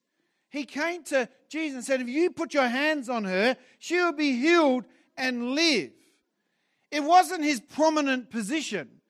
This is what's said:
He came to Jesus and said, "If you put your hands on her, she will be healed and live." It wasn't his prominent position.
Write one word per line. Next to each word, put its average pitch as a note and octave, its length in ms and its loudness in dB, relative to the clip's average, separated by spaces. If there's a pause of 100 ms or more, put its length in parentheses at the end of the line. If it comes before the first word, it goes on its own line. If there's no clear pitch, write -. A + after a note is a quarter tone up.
(500)
He C#4+ 140 -8
came E4 400 -6
to C4 240 -2 (200)
Jesus D4+ 280 -8
and A#3+ 80 -10
said, C4 160 0
"If B3 80 -6
you D#4+ 220 0
put D#4+ 220 -6
your C4+ 160 2
hands C#4 400 -2
on A#3 160 -4
her, G3 320 2 (220)
she - 180 -4
will F4 160 2
be C#4+ 260 0
healed C#4+ 460 4 (320)
and B3+ 380 -4
live." C#4 380 0 (1000)
It D4 140 -2
wasn't E4+ 400 4
his D4 160 0
prominent C#4 680 0
position. G#3+ 800 -6